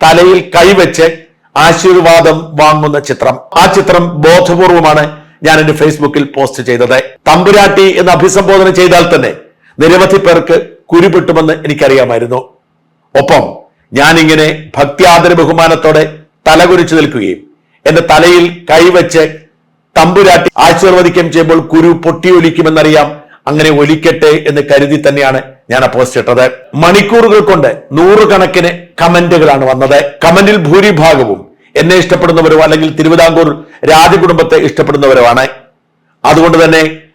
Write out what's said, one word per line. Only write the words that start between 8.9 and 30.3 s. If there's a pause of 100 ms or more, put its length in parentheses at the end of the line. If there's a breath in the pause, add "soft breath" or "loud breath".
തന്നെ (460 soft breath)
നിരവധി
പേർക്ക് (180)
കുരുപൊട്ടുമെന്ന്
എനിക്കറിയാമായിരുന്നു. (840)
ഒപ്പം (360)
ഞാനിങ്ങനെ
ഭക്തിയാദര
ബഹുമാനത്തോടെ (300)
തലകുനിച്ചു
നിൽക്കുകയും (340)
എന്റെ
തലയിൽ (100)
കൈവച്ച് (640)
തമ്പുരാട്ടി
ആശീർവദിക്കുകയും
ചെയ്യുമ്പോൾ
കുരു
പൊട്ടിയൊലിക്കുമെന്നറിയാം. (260 soft breath)
അങ്ങനെ
ഒലിക്കട്ടെ
എന്ന്
കരുതി
തന്നെയാണ് (280)
ഞാൻ
ആ
പോസ്റ്റ്
ഇട്ടത്. (240)
മണിക്കൂറുകൾ
കൊണ്ട് (100)
നൂറുകണക്കിന് (320)
കമന്റുകളാണ്
വന്നത്. (140)
കമന്റിൽ